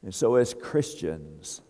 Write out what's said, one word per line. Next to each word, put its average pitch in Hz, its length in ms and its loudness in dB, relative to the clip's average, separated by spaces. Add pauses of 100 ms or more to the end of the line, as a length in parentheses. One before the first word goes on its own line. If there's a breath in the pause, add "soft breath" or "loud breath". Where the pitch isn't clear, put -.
And 92 120 -10
so 120 220 4
as 120 180 6
Christians - 1160 -4